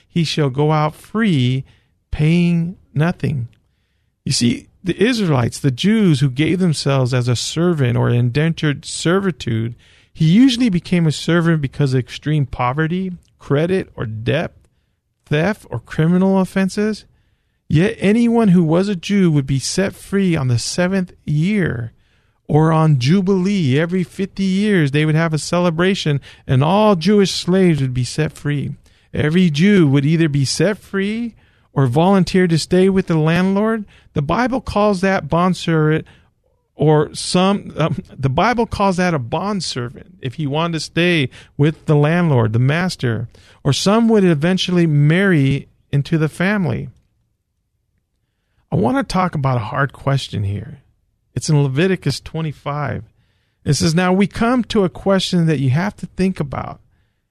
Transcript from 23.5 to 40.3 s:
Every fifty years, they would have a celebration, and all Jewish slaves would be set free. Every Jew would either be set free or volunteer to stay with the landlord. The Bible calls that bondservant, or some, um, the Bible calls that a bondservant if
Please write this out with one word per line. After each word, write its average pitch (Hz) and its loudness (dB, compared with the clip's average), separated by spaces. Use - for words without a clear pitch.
Every 170 -2
fifty 190 -6
years, 190 2
they 151 0
would 156 0
have 165 0
a 147 -2
celebration, 175 -2
and 131 2
all 202 4
Jewish 190 2
slaves 175 2
would 131 -2
be 123 -2
set 156 -4
free. 139 -6
Every 175 2
Jew 175 4
would 139 2
either 160 2
be 139 0
set 196 -2
free 220 -6
or 139 2
volunteer 185 2
to 165 0
stay 185 2
with 190 0
the 165 0
landlord. 196 0
The 156 -2
Bible 226 -2
calls 208 0
that 190 -2
bondservant, 165 0
or 151 2
some, 190 -2
um, 156 -2
the 135 -2
Bible 226 0
calls 196 -2
that 180 0
a 147 -2
bondservant 156 -8
if 127 -10